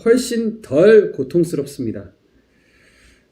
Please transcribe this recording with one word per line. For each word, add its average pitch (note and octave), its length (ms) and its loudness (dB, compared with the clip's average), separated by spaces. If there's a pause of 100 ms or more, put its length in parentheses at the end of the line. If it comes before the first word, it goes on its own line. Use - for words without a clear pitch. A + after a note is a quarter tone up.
훨씬 A3+ 560 -2
덜 F#3 520 4
고통스럽습니다. C3 1000 -6 (1200)